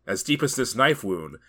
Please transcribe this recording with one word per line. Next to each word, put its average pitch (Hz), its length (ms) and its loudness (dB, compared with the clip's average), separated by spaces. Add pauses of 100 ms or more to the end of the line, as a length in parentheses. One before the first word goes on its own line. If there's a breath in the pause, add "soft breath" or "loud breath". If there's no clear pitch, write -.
as 95 160 -2
deep 147 200 0
as 139 120 0
this 123 200 -2
knife 143 280 4
wound, 80 340 -4 (120)